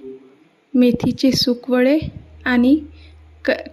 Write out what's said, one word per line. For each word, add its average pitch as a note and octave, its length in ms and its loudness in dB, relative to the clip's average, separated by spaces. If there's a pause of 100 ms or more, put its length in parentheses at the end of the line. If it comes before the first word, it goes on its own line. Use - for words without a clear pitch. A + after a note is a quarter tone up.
(760)
मेथीचे B3 580 2
सुकवडे B3+ 680 0 (460)
आणि B3+ 360 2 (640)
क-, - 280 -4